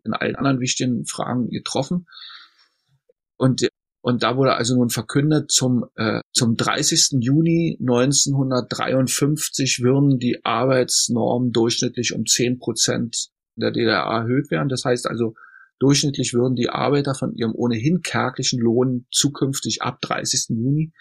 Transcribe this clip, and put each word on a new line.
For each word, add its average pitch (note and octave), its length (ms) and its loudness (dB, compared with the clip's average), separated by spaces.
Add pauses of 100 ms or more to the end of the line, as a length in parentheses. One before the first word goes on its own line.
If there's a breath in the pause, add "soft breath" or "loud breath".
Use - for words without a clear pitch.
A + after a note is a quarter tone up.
in G#2+ 100 -6
allen - 220 -2
anderen C3+ 240 0
wichtigen B2+ 440 -2
Fragen - 460 -4
getroffen. F3 560 -4 (1300 loud breath)
Und, B2+ 320 2 (320)
und B2 220 0
da A#2+ 160 0
wurde C3 160 4
also A#2+ 200 0
nun B2 140 4
verkündet, D3 640 0
zum, B2+ 320 2 (120)
äh, A2 260 0 (100)
zum A#2 240 2
dreißigsten C3+ 640 0
Juni E3 580 2
neunzehnhundertdreiundfünfzig C3 2000 0
würden C3+ 360 4
die A#2+ 260 -2
Arbeitsnormen B2 1080 0
durchschnittlich A#2+ 600 0
um A2+ 120 -4
zehn B2 320 0
Prozent A#2+ 680 -2 (260)
in - 60 -10
der A2+ 100 0
D A2+ 140 -2
D A2+ 60 2
R G2 100 2
erhöht A#2 500 0
werden. D#3 200 0
Das B2+ 160 -4
heißt B2 200 0
also, A2+ 280 -2 (440 loud breath)
durchschnittlich C#3 560 2
würden B2 220 2
die A#2+ 120 0
Arbeiter C#3 460 0
von B2+ 200 -4
ihrem A2+ 200 -2
ohnehin A#2+ 480 0
kärglichen B2+ 580 -2
Lohn B2 500 2
zukünftig C#3 720 -2
ab B2+ 180 -6
dreißigsten - 560 -4
Juni C#3+ 440 0